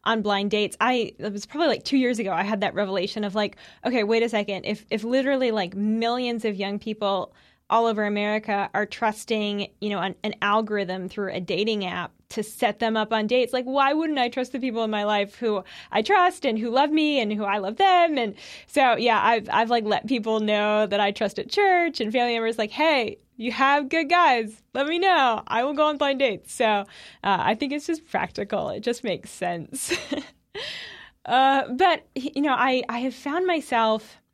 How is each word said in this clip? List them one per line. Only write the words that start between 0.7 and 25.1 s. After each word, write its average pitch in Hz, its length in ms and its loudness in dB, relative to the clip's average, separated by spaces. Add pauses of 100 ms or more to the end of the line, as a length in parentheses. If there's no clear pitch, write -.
I, 233 380 0
it 202 140 -6
was 208 140 -10
probably, 302 220 0
like, - 160 -2
two 277 140 0
years 247 200 2
ago, 196 140 -2
I 170 100 0
had 202 200 -2
that 202 120 -2
revelation 196 480 -2
of, 202 140 -4
like, 208 200 -2 (280)
"Okay, 247 180 2
wait 226 220 2
a 233 40 -2
second. 208 360 -2
If, - 260 -6
if 214 140 -4
literally, 254 480 2
like, 185 240 -2
millions 226 680 -2
of 208 120 -2
young 202 240 -4
people 202 520 -2 (360)
all 233 180 4
over 214 180 0
America 208 720 -2
are 208 120 0
trusting, 214 840 -4 (120)
you 208 100 -4
know, 196 100 -4
an, 190 240 -4
an 214 180 -4
algorithm 202 680 0
through 196 240 -6
a 185 80 -6
dating 196 460 -2
app 175 240 -6 (200)
to 214 120 -6
set 214 380 -2
them 226 160 0
up 214 160 0
on 214 160 0
dates, 247 240 2
like, 254 120 -2
why 269 280 2
wouldn't 311 260 0
I 240 100 0
trust 254 220 -4
the 269 80 -6
people 226 240 -2
in 220 80 -2
my 208 140 -2
life 208 320 0
who 208 260 -2 (300)
I 220 100 2
trust 359 420 4
and 220 140 0
who 226 120 -2
love 277 200 4
me 302 300 2
and 208 120 0
who 214 120 -4
I 202 140 0
love 202 180 -4
them?" 349 420 6
And 226 160 -2 (320)
so, 262 300 4
yeah, 226 260 2
I've, 220 300 4
I've, 226 180 2
like, 233 140 2
let 208 220 0
people 220 340 0
know 214 460 2
that 196 120 0
I 202 140 2
trust 202 260 -4
at - 120 -8
church 359 500 2
and 220 100 -2
family 240 220 0
members, 226 260 -2
like, 214 120 -2
"Hey, 285 480 0 (180)
you 233 160 -4
have 269 360 2
good 320 220 0
guys. 262 500 4 (140)
Let 277 120 0
me 330 120 -2
know. 311 480 4